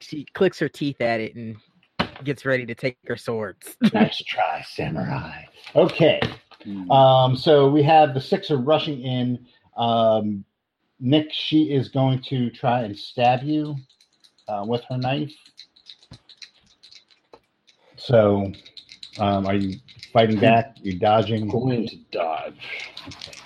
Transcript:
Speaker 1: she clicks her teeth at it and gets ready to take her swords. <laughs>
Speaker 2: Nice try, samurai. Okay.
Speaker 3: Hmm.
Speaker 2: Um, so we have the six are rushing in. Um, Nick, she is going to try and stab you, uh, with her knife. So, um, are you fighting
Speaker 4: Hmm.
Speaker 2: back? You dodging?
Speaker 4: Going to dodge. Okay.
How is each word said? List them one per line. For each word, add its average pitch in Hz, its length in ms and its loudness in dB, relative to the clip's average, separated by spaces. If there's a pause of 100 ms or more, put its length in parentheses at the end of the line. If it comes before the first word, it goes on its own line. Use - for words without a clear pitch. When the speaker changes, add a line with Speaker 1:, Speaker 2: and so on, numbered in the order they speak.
Speaker 1:
she 151 340 -14
clicks 185 240 0
her 147 100 -2
teeth 143 320 -8
at 117 180 -2
it 110 160 -8
and 110 220 -12 (680)
gets 135 200 -8
ready 127 220 -2
to 117 80 -10
take 127 240 -6 (100)
her 117 80 -4
swords. 107 680 -8
<laughs> 208 100 4
Speaker 2:
Nice - 240 2
try, - 500 -4
samurai. 76 760 -8 (300)
Okay. 147 460 4 (420)
Speaker 3:
Hmm. 98 280 -10
Speaker 2:
Um, 131 460 6
so 147 340 6
we 147 140 4
have 156 300 6
the 135 60 -2
six - 300 -4
are 143 80 2
rushing 143 420 0
in. 127 460 -4 (320)
Um, 110 680 0 (580)
Nick, 151 300 2
she 151 400 0
is 135 160 -2
going 131 360 0
to 123 260 -4
try 123 300 -2
and 104 140 -8
stab 123 480 -2
you, 151 340 -4 (720)
uh, 104 200 -6
with 120 220 -2
her 127 80 -6
knife. 139 340 -4 (2750)
So, 101 560 2 (680)
um, 101 280 0
are 98 80 0
you 98 240 -4 (340)
fighting 110 240 4
Speaker 4:
Hmm. 101 60 0
Speaker 2:
back? 113 400 4
You 95 160 -6
dodging? 107 500 0
Speaker 4:
Going 120 400 -2
to 87 80 -14 (160)
dodge. 76 800 -8 (180)
Okay. - 240 -18 (140)